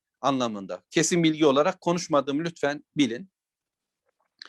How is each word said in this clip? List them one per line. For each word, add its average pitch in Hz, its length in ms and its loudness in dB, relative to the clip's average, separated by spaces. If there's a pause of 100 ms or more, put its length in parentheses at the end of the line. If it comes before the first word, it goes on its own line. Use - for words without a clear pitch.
(200)
anlamında. 110 720 -4
Kesin 170 320 2
bilgi 156 240 2
olarak 147 340 2
konuşmadım, 156 640 -2
lütfen 151 400 -6 (120)
bilin. 151 340 -2 (1200)